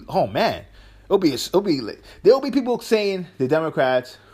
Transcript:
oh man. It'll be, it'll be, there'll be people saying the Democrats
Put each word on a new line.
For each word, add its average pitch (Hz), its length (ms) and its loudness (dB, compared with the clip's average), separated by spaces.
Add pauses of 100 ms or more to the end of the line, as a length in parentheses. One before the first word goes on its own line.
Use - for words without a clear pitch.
oh 151 200 0
man. 123 360 -2 (440)
It'll 196 120 2
be, 160 140 2
it'll 170 280 -2
be, 165 180 0 (440)
there'll 262 180 6
be 277 100 -4
people 240 300 -2
saying 196 460 -2 (100)
the 131 100 0
Democrats 143 720 0 (160)